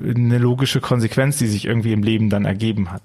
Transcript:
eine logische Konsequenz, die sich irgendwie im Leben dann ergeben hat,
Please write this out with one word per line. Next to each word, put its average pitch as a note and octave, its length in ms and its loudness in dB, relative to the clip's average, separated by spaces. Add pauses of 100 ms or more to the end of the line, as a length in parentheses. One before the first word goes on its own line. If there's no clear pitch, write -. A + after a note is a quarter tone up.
eine A#2+ 380 2
logische B2 420 0
Konsequenz, C3 580 0
die A#2+ 100 0
sich G#2 160 -2
irgendwie A2+ 280 0
im G#2 120 0
Leben A2 260 2
dann G2+ 140 0
ergeben G#2 480 -2
hat, E2+ 120 -10